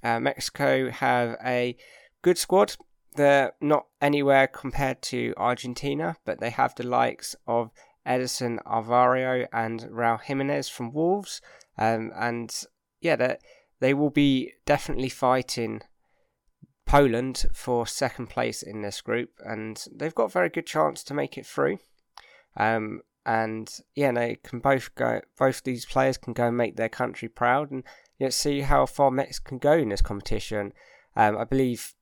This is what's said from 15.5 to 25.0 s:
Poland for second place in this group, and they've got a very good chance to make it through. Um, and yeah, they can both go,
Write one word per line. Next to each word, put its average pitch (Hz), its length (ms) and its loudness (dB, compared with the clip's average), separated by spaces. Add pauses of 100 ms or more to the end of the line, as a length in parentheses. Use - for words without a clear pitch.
Poland 131 680 4
for 120 340 -2
second 123 400 -6
place 120 340 -4
in 107 220 -10
this 101 180 -8
group, 117 300 -4 (140)
and 110 380 -8 (100)
they've 143 220 -6
got 226 100 2
a 185 40 -6
very 180 200 0
good 151 160 -6
chance 151 380 -2
to - 100 -10
make 143 240 -4
it - 80 -14
through. 147 340 -2 (760)
Um, 110 460 -2 (240)
and 110 460 -2 (240)
yeah, 139 160 2
they 120 320 -2
can 123 160 -10
both 135 340 0
go, 120 280 -2 (180)